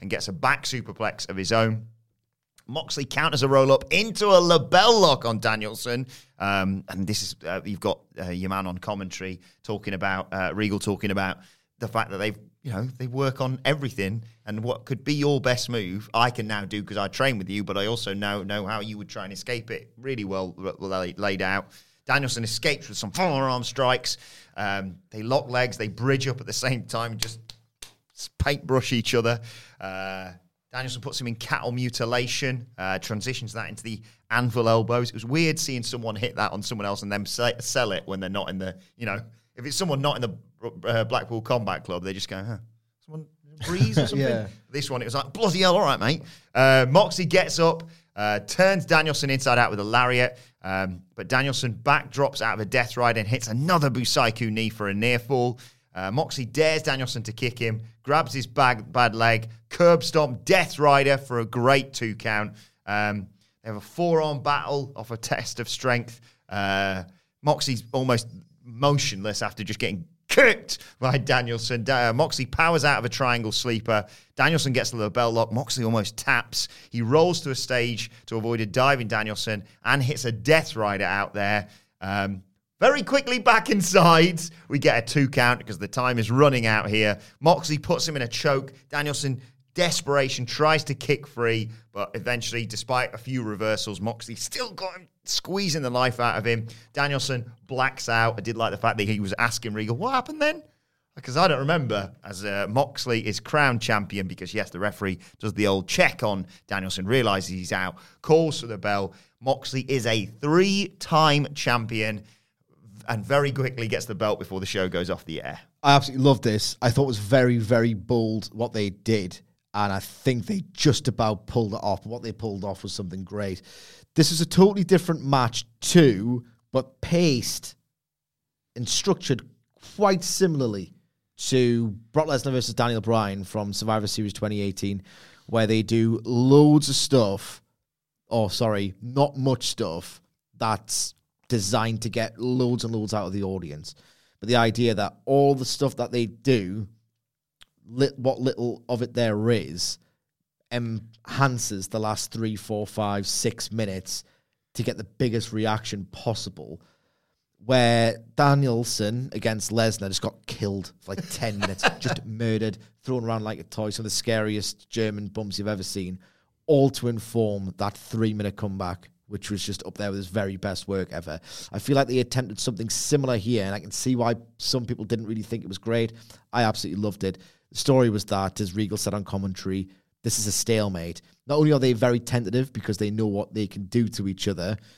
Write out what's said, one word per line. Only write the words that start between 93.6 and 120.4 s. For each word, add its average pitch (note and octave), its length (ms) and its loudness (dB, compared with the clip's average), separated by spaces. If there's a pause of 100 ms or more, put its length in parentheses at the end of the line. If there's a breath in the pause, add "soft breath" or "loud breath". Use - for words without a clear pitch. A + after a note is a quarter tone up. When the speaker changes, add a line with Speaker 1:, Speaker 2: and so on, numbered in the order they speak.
Speaker 1:
Moxley A2+ 340 -6
still A#3 380 -8
got F#3 240 -10
him F3+ 120 -20 (160)
squeezing F3 580 -2
the B2+ 80 -2
life B2 280 2
out A#2 180 0
of G#2 80 -4
him. A#2 220 0 (260 loud breath)
Danielson C#3 600 -4 (160)
blacks C3 400 -2
out. A2+ 280 4
I A2+ 40 -6
did A2 160 -4
like A2+ 160 0
the G2+ 40 -4
fact A2 220 0
that G#2 80 0
he G#2+ 140 0
was F#2+ 180 -4
asking A2+ 360 -2
Regal, A2 220 -4
"What G#3+ 140 -4
happened C4+ 320 -2
then?" D4+ 220 -2 (500)
Because B2+ 220 -10
I F3 100 6
don't D3 140 2
remember, B2+ 520 0 (120)
as, F#2+ 200 -12
uh, G2+ 240 -2
Moxley A2+ 560 -2
is G#2 140 -4
crowned C3+ 420 2
champion G2+ 460 -2
because, F2+ 280 -10
yes, G#2 160 -4
the F2 100 -10
referee G2 400 -4 (180 loud breath)
does G#2+ 140 -6
the G#2 160 2
old G2 180 0
check - 380 2
on G2 220 -2 (200 loud breath)
Danielson, F#2+ 400 -6
realises G2+ 440 2
he's F2+ 200 -8
out, F#2 260 -4 (260 loud breath)
calls D#3+ 380 2
for A#2 60 -10
the A2 120 -10
bell. G2+ 340 -2 (260 soft breath)
Moxley C3 440 -4
is B2+ 240 -2
a A2+ 200 0
three-time D#3 1300 2
champion A2 720 -2 (840 soft breath)
and A2 160 -4
very C#3 280 2
quickly B2+ 360 -4
gets G2+ 180 -2
the A2 80 -8
belt G#2 240 0
before F#2+ 220 -8
the F#2+ 60 -6
show F#2+ 220 0
goes F2+ 220 -2
off D#2+ 140 -6
the D#2 180 -8
air. - 180 -10 (220)
Speaker 2:
I C#3+ 140 8
absolutely C3 280 2
love C#3 160 6
this. G#2+ 400 0
I B2 100 4
thought C#3 140 4
it C3+ 40 2
was A#2 100 -2
very, B2 400 4
very A#2 360 2
bold A2 600 -2
what A2+ 180 -4
they G#2 180 -2
did, G2 500 -2 (340)
and G#2 180 0
I G2 60 -2
think - 480 -2